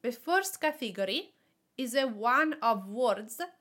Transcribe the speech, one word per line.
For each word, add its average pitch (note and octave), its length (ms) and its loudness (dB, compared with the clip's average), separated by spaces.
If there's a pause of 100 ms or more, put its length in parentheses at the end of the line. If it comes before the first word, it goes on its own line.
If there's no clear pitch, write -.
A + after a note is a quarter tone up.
The A#3+ 100 -2
first F#4 480 0
category B3 720 -2 (460)
is B3 160 -4
a C4+ 120 4
one B3+ 540 2
of G#3 300 2
words A3 500 0 (200)